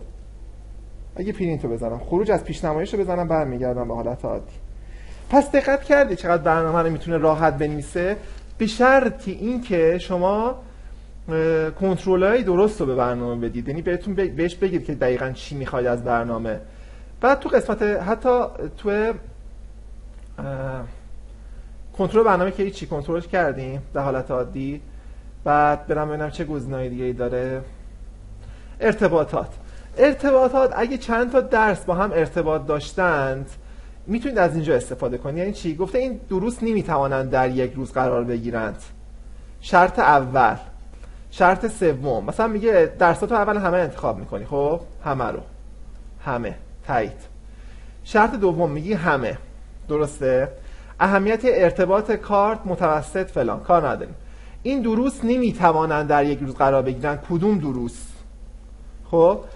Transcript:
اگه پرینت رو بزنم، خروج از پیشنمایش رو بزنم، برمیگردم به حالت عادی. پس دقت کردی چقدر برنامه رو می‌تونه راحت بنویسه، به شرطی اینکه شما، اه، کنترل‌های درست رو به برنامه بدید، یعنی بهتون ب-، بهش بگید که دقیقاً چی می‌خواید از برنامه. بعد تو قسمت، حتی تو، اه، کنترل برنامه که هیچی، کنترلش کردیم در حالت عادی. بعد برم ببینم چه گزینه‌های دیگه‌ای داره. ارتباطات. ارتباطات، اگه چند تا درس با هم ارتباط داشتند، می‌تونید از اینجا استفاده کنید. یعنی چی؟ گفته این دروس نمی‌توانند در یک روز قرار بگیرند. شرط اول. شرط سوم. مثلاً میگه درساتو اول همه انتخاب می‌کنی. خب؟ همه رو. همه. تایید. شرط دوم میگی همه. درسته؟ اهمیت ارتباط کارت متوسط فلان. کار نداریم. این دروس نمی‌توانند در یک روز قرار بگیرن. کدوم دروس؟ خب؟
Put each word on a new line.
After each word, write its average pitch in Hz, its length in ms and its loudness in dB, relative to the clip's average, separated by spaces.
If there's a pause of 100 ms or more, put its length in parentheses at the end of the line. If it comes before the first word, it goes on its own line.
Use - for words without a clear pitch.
(1160)
اگه 196 180 -4
پرینت 160 320 -2
رو 123 40 -2
بزنم، 117 300 -4
خروج 202 320 2
از 170 120 2
پیشنمایش 160 500 -2
رو 214 60 0
بزنم، 175 280 0
برمیگردم 127 600 0
به 113 80 -4
حالت 120 300 -4
عادی. 107 280 -6 (760)
پس 277 220 6
دقت 277 320 4
کردی 277 320 4
چقدر 170 280 2
برنامه 165 360 4
رو 165 100 4
می‌تونه 165 280 0
راحت 156 400 4
بنویسه، 151 600 -2 (400)
به 220 100 0
شرطی 247 640 4
اینکه 190 680 2
شما، 190 520 0 (800)
اه، 160 420 2
کنترل‌های 190 720 2
درست 190 360 4
رو 156 60 0
به 131 100 0
برنامه 120 520 0
بدید، 117 200 -6
یعنی 147 140 -4
بهتون 175 340 -2
ب-، 175 200 0
بهش 170 200 -2
بگید 180 300 0
که 151 100 -4
دقیقاً 127 360 0
چی 135 240 -10
می‌خواید 127 320 -2
از 120 160 0
برنامه. 117 560 0 (640)
بعد 277 180 6
تو 311 100 -6
قسمت، 226 320 2
حتی 226 640 2 (320)
تو، 208 120 -4
اه، 214 240 2 (2750)
کنترل 196 260 4
برنامه 190 280 4
که 196 120 -2
هیچی، 196 220 -4
کنترلش 165 420 -4
کردیم 139 540 -2 (120)
در 139 80 -2
حالت 131 300 -2
عادی. 135 500 -4 (640)
بعد 147 440 4
برم 151 220 0
ببینم 151 200 -4
چه 160 160 -6
گزینه‌های 135 440 -4
دیگه‌ای 123 240 -2
داره. 123 480 -2 (1160)
ارتباطات. 185 680 2 (480)
ارتباطات، 262 800 6
اگه 240 220 0
چند 240 340 0
تا 254 100 4
درس 220 440 2
با 175 100 0
هم 190 160 2
ارتباط 156 540 0
داشتند، 143 840 0 (580)
می‌تونید 240 300 -2
از 170 180 4
اینجا 156 200 2
استفاده 123 420 -2
کنید. 147 200 -6
یعنی 190 160 -2
چی؟ 165 220 -4
گفته 180 220 -2
این 247 220 -2 (100)
دروس 208 340 -2
نمی‌توانند 139 640 0
در 127 200 4
یک 127 240 0
روز 131 180 -6
قرار 127 320 2
بگیرند. 117 600 -4 (800)
شرط 180 380 6
اول. 131 560 6 (760)
شرط 185 360 4
سوم. 135 580 0
مثلاً 220 220 0
میگه 214 520 4
درساتو 262 360 4
اول 208 220 2
همه 180 200 2
انتخاب 135 420 0
می‌کنی. 101 260 -8
خب؟ 147 360 0 (240)
همه 135 180 -2
رو. 110 160 -4 (840)
همه. 117 300 -4 (320)
تایید. 113 460 -2 (720)
شرط 233 320 4
دوم 175 360 2
میگی 156 220 -4
همه. 147 440 0 (520)
درسته؟ 143 600 2 (500)
اهمیت 196 440 2
ارتباط 190 680 4
کارت 208 540 2
متوسط 175 600 0
فلان. 110 320 -2
کار 165 280 4
نداریم. - 280 -4 (480)
این 269 180 0
دروس 233 420 0
نمی‌توانند 165 840 2
در 143 180 6
یک 143 140 0
روز 135 160 -4
قرار 135 260 4
بگیرن. 131 380 -2 (100)
کدوم 190 280 2
دروس؟ 127 460 -4 (1080)
خب؟ 170 280 6 (160)